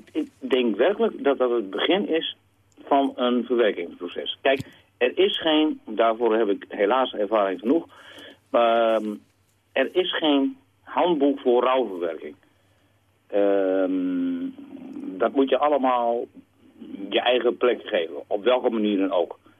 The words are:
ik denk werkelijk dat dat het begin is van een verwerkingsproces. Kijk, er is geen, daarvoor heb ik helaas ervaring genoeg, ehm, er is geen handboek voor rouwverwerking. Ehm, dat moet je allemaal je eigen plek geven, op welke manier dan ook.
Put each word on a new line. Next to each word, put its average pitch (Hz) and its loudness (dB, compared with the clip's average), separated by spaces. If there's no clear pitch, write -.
ik 151 -6
denk 123 0
werkelijk 196 0
dat 135 2
dat 123 0
het 110 -2
begin 160 -2
is 160 -4
van 139 2
een 123 0
verwerkingsproces. 90 -2
Kijk, 135 0
er 123 0
is 196 0
geen, 156 2
daarvoor 113 2
heb 110 2
ik 95 -2
helaas 123 0
ervaring 98 0
genoeg, 139 0
ehm, 113 2
er 131 -2
is 180 0
geen 139 0
handboek 143 0
voor 123 4
rouwverwerking. 87 -2
Ehm, 92 0
dat 110 0
moet 135 2
je 131 2
allemaal 127 0
je 113 0
eigen 120 2
plek 120 0
geven, 82 -2
op 104 -4
welke 123 2
manier 104 0
dan 95 0
ook. 90 -2